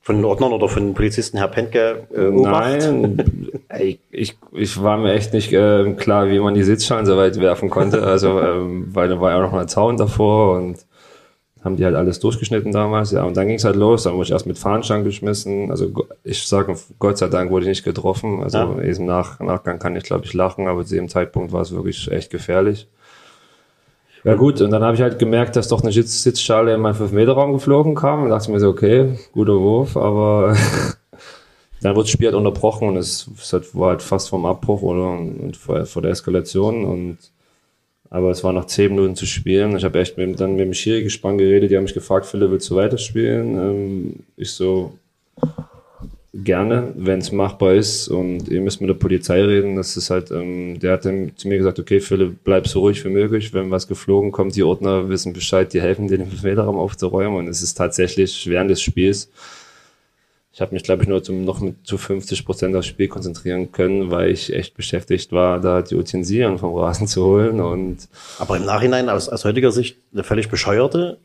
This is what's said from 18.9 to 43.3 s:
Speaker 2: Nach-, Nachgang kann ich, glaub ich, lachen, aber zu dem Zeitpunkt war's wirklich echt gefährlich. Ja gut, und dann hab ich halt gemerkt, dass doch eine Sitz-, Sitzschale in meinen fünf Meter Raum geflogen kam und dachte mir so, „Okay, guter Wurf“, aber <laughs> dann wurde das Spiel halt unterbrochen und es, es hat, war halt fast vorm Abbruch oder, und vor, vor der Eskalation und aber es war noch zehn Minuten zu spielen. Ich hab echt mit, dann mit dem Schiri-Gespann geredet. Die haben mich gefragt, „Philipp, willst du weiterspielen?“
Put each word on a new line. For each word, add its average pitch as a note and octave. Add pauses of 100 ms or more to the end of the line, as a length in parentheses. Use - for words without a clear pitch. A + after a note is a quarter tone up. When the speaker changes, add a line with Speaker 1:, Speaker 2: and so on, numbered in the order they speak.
Speaker 2:
Nach-, F2+
Nachgang F2+
kann F2+
ich, F2+
glaub F2
ich, -
lachen, F#2
aber F2+
zu F#2
dem F2+
Zeitpunkt F2+
war's F2
wirklich F2+
echt F2
gefährlich. F#2+ (1400)
Ja A2
gut, B2+
und G#2
dann G#2+
hab A#2
ich A2+
halt B2
gemerkt, A#2
dass A2+
doch A2+
eine A2
Sitz-, A#2
Sitzschale A#2
in A2
meinen G#2+
fünf G#2
Meter A2+
Raum C#3
geflogen C#3+
kam D3
und B2+
dachte A2
mir G#2
so, G#2
„Okay, A#2+ (140)
guter G#2
Wurf“, A2
aber G#2 (600)
<laughs> -
dann G2
wurde G#2+
das -
Spiel -
halt G#2
unterbrochen G#2
und F#2+
es, F2+ (120)
es -
hat, F2+
war F2+
halt E2+
fast -
vorm F2+
Abbruch G2
oder, F#2
und F2
vor, D#2+
vor E2+
der E2+
Eskalation F#2+
und F2+ (920)
aber F2+
es F2+
war F#2
noch F2+
zehn G2+
Minuten F#2+
zu F2+
spielen. G2
Ich F2+
hab F#2
echt F2+
mit, F#2
dann F#2+
mit F#2+
dem F#2
Schiri-Gespann G#2+
geredet. G2
Die G2
haben F#2+
mich F#2
gefragt, F#2+
„Philipp, G2+
willst F#2
du F2+
weiterspielen?“ A2+